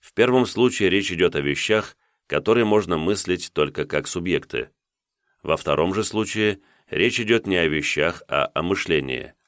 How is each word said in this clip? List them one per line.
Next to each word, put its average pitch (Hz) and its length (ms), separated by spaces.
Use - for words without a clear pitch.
В - 140
первом 123 320
случае 107 440
речь 92 220
идёт 87 220
о 76 60
вещах, 73 560
которые 110 380
можно 101 340
мыслить 90 540
только 76 320
как 73 220
субъекты. 85 640
Во 80 140
втором 80 380
же 104 100
случае 107 560
речь 120 320
идёт 113 260
не 95 100
о 85 100
вещах, 76 640
а 71 260
о 78 80
мышлении. 78 720